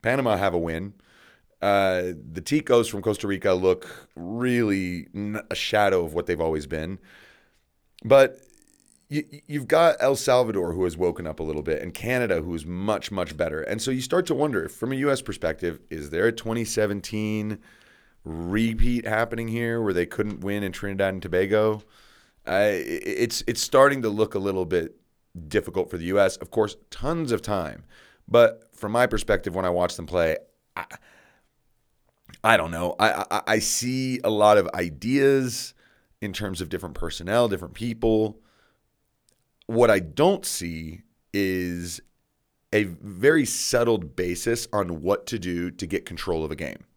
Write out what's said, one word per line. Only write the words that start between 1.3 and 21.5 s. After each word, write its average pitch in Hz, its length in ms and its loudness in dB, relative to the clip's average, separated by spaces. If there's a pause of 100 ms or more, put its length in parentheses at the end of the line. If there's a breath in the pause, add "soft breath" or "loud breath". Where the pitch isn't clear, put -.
Uh, 95 500 2 (180)
the 78 120 -10
Ticos 123 480 2
from 101 100 -6
Costa 104 260 -2
Rica 98 280 2
look 92 600 0
really 101 1000 0
n-, 104 260 -6 (100)
a - 40 -4
shadow 98 500 2
of 78 80 -6
what 82 140 -4
they've 85 140 -2
always 80 260 0
been. 80 320 -8 (1040 soft breath)
But 135 340 6 (720)
y-, 147 140 -4 (220)
you've 147 200 -6
got 160 320 2
El 135 160 2
Salvador, 113 600 0
who 92 100 0
has 85 120 -2
woken 87 300 -2
up 78 140 -10
a - 20 -4
little 76 200 -4
bit, 76 180 -2
and 85 140 -10
Canada, 113 480 -2
who 87 120 -6
is 76 120 -8
much, 92 440 -4
much 90 260 -4
better. 78 260 -4
And 107 180 -6
so 131 100 -4
you 127 120 -2
start 175 240 0
to 165 80 0
wonder, 127 340 -2
from 123 240 -6
a 135 40 -4
U 139 140 0
S 135 120 0
perspective, 82 680 -4
is 73 220 -10
there 85 160 2
a 117 60 4
twenty 113 340 -4
seventeen 107 920 -2 (680 soft breath)
repeat 110 800 0
happening 113 420 -2
here 117 320 -2
where 104 120 0
they 87 140 2
couldn't 107 340 -4
win 101 220 -4
in 95 100 -4
Trinidad 98 420 -2
and 92 80 -8
Tobago? 104 600 2 (640 soft breath)